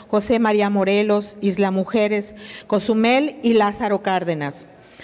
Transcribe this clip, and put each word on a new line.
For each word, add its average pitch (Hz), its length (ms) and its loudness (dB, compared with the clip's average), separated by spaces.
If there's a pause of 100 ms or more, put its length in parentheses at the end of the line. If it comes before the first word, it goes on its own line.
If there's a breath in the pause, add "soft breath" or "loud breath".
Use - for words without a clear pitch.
José 214 320 0
María 208 300 2
Morelos, 208 720 0
Isla 196 300 0
Mujeres, 208 640 -2 (320 loud breath)
Cozumel 233 760 2
y 233 80 4
Lázaro 202 500 0
Cárdenas. 170 640 -4 (380 loud breath)